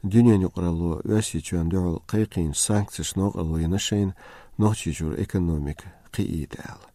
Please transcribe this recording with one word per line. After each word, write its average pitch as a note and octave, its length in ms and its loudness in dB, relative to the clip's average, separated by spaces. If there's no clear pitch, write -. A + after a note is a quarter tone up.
дүйнөнү G#2 460 6
куралу E2+ 540 -2
өсичун F2 680 -2
дүүл F2+ 380 0
кайкын G2 460 -2
санкция G2+ 500 0
шнок F#2+ 320 -2
алу D#2+ 220 -2
янашайн F#2+ 580 0
нохчичур E2+ 640 0
экономик E2 640 -2
киидал. - 680 -6